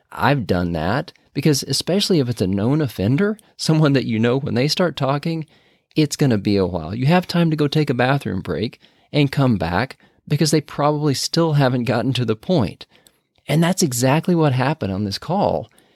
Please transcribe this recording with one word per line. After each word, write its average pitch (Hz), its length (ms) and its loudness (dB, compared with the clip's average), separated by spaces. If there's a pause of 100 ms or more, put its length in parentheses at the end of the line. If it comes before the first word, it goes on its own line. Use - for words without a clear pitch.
(120)
I've 120 340 0
done 90 260 0
that 87 400 -2 (200)
because 143 320 0
especially 170 560 0
if 123 80 0
it's 117 140 -4
a 98 40 0
known 107 360 0
offender, 143 560 0 (180)
someone 156 380 2
that 131 100 2
you 117 140 -2
know 120 180 2
when 135 180 -4
they 156 140 2
start 175 280 -2
talking, 147 500 -4 (500)
it's 151 180 2
gonna 131 240 2
be 101 180 0
a 95 100 4
while. 87 280 -6
You 127 120 -2
have 175 200 2
time 170 240 0
to 156 60 0
go 147 100 0
take 147 240 0
a 131 40 0
bathroom 123 480 -2
break 90 360 -6 (340)
and 143 200 2
come 127 240 2
back 87 400 -2 (320)
because 156 220 0
they 156 100 2
probably 147 540 0
still 165 400 0
haven't 127 300 2
gotten 117 280 0
to 123 140 -2
the 110 100 0
point. - 500 -2 (600)
And 151 160 2
that's 180 180 0
exactly 135 520 2
what 156 180 2
happened 127 400 -2
on 98 120 -2
this 98 140 -4
call. 127 500 -2 (280)